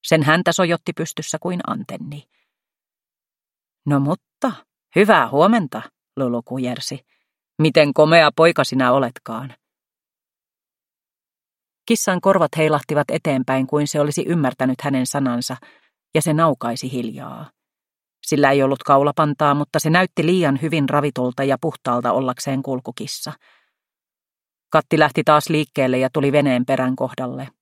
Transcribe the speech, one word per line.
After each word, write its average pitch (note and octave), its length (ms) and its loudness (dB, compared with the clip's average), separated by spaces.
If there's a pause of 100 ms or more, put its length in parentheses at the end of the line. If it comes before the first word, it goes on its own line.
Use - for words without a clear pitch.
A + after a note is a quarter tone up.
Sen D#3+ 180 2
häntä D#3+ 300 2
sojotti E3+ 400 -2
pystyssä - 480 -8
kuin F3+ 260 -6
antenni. - 640 -12 (1600)
"No C#3+ 140 2
mutta, F3 520 -4 (440)
hyvää F#3 320 4
huomenta", D#3 540 2 (340)
Lulu A#2+ 260 -2
kujersi. B2+ 640 -8 (520)
"Miten D3+ 360 4
komea D#3 420 6
poika D#3+ 280 4
sinä B2+ 280 0
oletkaan." B2 600 -4 (2250)
Kissan G3 320 0
korvat F#3 360 2
heilahtivat D3+ 540 0
eteenpäin, C3 560 -2
kuin D3 220 -2
se D3+ 120 -2
olisi D3 260 -2
ymmärtänyt C3 560 -2
hänen C3+ 240 -2
sanansa, B2+ 500 -4 (580)
ja D#3 80 2
se D#3+ 100 0
naukaisi C3 600 -2
hiljaa. B2 580 -10 (760)
Sillä C#3+ 240 4
ei C#3 120 4
ollut C3+ 200 -2
kaulapantaa, C#3+ 720 2
mutta D3 240 -2
se D#3 120 -2
näytti F3 360 0
liian D#3+ 360 0
hyvin D#3 260 -2
ravitulta C#3 560 -2
ja C3+ 160 0
puhtaalta B2 520 -4
ollakseen C3 500 -4
kulkukissa. C3 680 -10 (1400)
Katti D#3 280 2
lähti D3+ 260 2
taas D3+ 240 4
liikkeelle C#3 500 0
ja B2+ 140 0
tuli C#3 200 0
veneen C3+ 340 2
perän C3 300 -2
kohdalle. C3 520 -8 (140)